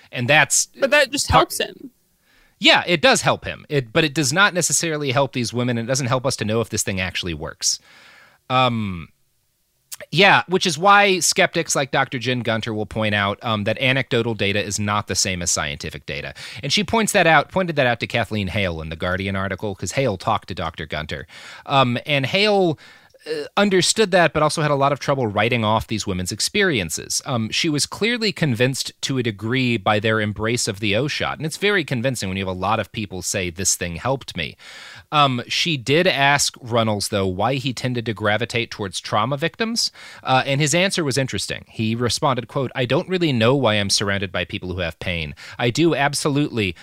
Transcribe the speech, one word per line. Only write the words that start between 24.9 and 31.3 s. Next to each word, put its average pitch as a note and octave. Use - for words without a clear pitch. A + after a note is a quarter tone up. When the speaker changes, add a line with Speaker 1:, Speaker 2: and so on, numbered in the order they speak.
Speaker 1:
of C3+
trouble C3+
writing A2
off A2
these G#2+
women's F#2
experiences. A#2+
Um, A#2
she -
was D3
clearly A3
convinced B2+
to C3+
a B2
degree A#2
by G#2+
their A2
embrace G#2+
of G2
the G2+
O C#3
shot. C#2